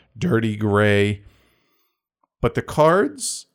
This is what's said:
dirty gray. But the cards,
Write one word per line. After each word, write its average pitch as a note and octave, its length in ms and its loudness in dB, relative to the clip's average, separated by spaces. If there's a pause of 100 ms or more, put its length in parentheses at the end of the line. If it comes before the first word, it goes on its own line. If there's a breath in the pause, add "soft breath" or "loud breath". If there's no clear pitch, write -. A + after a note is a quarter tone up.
(180 soft breath)
dirty A2+ 380 0
gray. G#2 680 2 (1160)
But B2 140 -2
the A#2+ 80 -4
cards, F3+ 920 -2